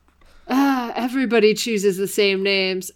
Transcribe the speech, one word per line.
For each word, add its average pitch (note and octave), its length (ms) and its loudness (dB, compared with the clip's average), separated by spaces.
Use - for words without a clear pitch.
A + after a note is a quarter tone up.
"Ah, C4 440 0
everybody A#3 580 2
chooses G3+ 440 -2
the F#3+ 100 -2
same G3 360 0
names. F#3+ 520 -2